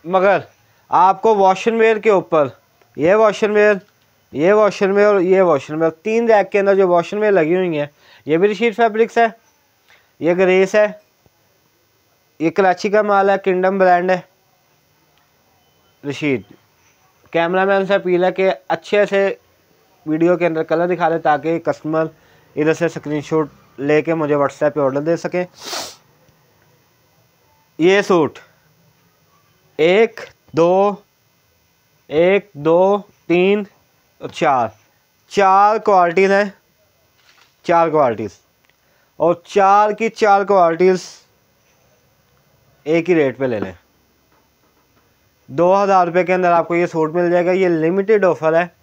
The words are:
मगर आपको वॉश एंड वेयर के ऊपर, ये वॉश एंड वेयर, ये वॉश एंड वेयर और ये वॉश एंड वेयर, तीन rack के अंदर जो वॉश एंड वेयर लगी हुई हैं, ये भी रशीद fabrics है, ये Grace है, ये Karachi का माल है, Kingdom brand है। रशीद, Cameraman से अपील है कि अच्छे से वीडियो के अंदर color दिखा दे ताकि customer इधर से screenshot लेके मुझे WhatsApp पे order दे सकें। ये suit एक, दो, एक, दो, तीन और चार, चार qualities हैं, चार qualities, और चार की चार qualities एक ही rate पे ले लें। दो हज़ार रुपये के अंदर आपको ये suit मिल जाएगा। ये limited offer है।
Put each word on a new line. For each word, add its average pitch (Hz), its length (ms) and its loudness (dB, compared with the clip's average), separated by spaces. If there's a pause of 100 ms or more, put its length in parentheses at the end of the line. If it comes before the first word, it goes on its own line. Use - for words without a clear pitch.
मगर 180 420 0 (440)
आपको 190 440 2
वॉश 190 340 2
एंड 226 120 -2
वेयर 220 180 2
के 220 120 0
ऊपर, 160 400 0 (460)
ये 165 180 2
वॉश 214 300 2
एंड 208 100 -2
वेयर, 208 260 2 (520)
ये 160 200 0
वॉश 214 300 0
एंड 196 120 0
वेयर 202 140 2
और 202 140 2
ये 185 200 2
वॉश 151 280 0
एंड 156 100 -6
वेयर, 165 140 0
तीन 226 340 -4
rack 202 220 2
के 202 80 -2
अंदर 196 180 2
जो 190 120 2
वॉश 175 240 0
एंड 208 100 -4
वेयर 208 120 0
लगी 165 200 0
हुई 180 220 -2
हैं, 147 140 -6 (360)
ये 156 120 0
भी 202 100 2
रशीद 214 260 -2
fabrics 226 440 0
है, 208 160 0 (840)
ये 165 140 0
Grace 185 400 0
है, 214 260 0 (1400)
ये 160 100 -2
Karachi 185 400 -2
का 214 120 2
माल 202 280 2
है, 196 80 0
Kingdom 190 400 -2
brand 180 320 2
है। 180 140 -2 (1800)
रशीद, 139 400 -6 (880)
Cameraman 185 540 -2
से 196 80 -2
अपील 180 300 -2
है 185 80 0
कि 185 120 -4
अच्छे 196 640 -2
से 196 320 -2 (680)
वीडियो 165 300 0
के 170 80 -4
अंदर 160 200 -2
color 165 240 -2
दिखा 170 220 -2
दे 165 100 -2
ताकि 156 380 -2
customer 160 520 -4 (460)
इधर 151 180 0
से 165 140 -4
screenshot 151 600 -6 (300)
लेके 151 340 0
मुझे 151 200 -2
WhatsApp 143 400 -2
पे 151 60 -4
order 139 200 -2
दे 165 160 -2
सकें। 175 300 -6 (2250)
ये 190 240 2
suit 165 360 0 (1400)
एक, 196 400 0 (340)
दो, 190 480 0 (1080)
एक, 185 460 0
दो, 185 480 0 (240)
तीन 190 380 0 (560)
और 143 80 -14
चार, 127 460 -2 (540)
चार 196 480 2
qualities 190 540 2
हैं, 196 220 -2 (1120)
चार 165 260 0
qualities, 117 420 -2 (840)
और 170 280 -2
चार 202 460 2
की 226 160 -4
चार 202 360 0
qualities 180 580 2 (1800)
एक 165 220 -2
ही 180 60 2
rate 135 240 0
पे 135 80 -4
ले 113 140 -4
लें। 92 180 -10 (1700)
दो 175 240 2
हज़ार 196 320 2
रुपये 175 180 0
के 180 80 -2
अंदर 180 180 0
आपको 170 240 0
ये 175 120 0
suit 156 260 -2
मिल 175 180 -2
जाएगा। 175 220 0
ये 185 160 0
limited 190 560 0
offer 160 300 0
है। 170 280 -2